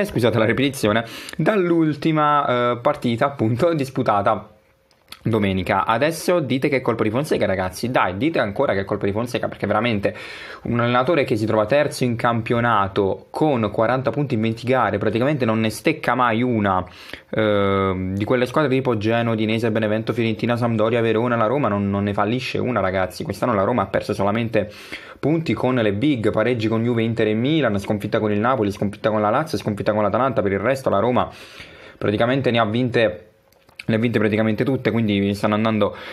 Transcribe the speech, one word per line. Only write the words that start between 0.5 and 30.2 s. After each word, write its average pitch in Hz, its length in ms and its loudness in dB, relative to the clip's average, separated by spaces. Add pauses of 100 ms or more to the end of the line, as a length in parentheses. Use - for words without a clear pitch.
dall'ultima, 156 1120 2 (260)
eh, 117 60 -2
partita 123 480 0
appunto 139 480 0
disputata 113 760 0 (760)
domenica. 98 640 2
Adesso 160 540 0
dite 135 300 0
che 135 80 0
è 120 40 -2
colpa 117 220 0
di 107 80 0
Fonseca, 131 340 -2
ragazzi, 95 460 -2
dai, 104 260 0
dite 160 220 0
ancora 117 340 0
che 98 60 -2
è 98 60 -4
colpa 101 200 -4
di 101 60 0
Fonseca, 110 380 -4
perché - 180 -6
veramente 104 480 0 (480)
un 117 160 -2
allenatore 127 460 2
che 127 100 0
si 110 100 -2
trova 107 220 2
terzo 139 380 0
in 120 100 0
campionato 113 1120 0
con 123 420 0
quaranta 120 380 0
punti 135 240 -2
in 110 80 0
venti 113 240 -2
gare, 113 320 2
praticamente 113 480 0
non 110 140 2
ne 110 100 0
stecca 143 460 0
mai 120 260 2
una, 104 420 2 (460)
ehm, 98 840 0
di 101 80 -2
quelle 123 240 2
squadre 147 240 2
tipo 127 260 0
Genoa, 117 360 0
Udinese, 110 360 0
Benevento, 110 420 0
Fiorentina, 113 440 0
Sampdoria, 117 460 0
Verona, 113 340 2
la 117 100 2
Roma 127 220 0
non, 101 220 0
non 101 160 0
ne 101 80 0
fallisce 107 440 -2
una, 110 220 0
ragazzi. 92 440 -2
Quest'anno 120 300 -2
la 98 100 2
Roma 107 200 2
ha 95 40 -6
perso - 280 -2
solamente 104 560 0 (480)
punti 160 340 0
con 127 220 0
le 107 180 2
big, 110 380 0
pareggi 110 360 0
con 113 160 0
Juve, 117 200 0
Inter 113 240 0
e 107 80 0
Milan, 123 420 0
sconfitta 104 420 -2
con 107 120 0
il 104 80 0
Napoli, 113 320 0
sconfitta 104 400 -4
con 107 100 0
la 104 80 2
Lazio, 127 300 0
sconfitta 104 340 -2
con 104 80 0
l'Atalanta. 110 400 0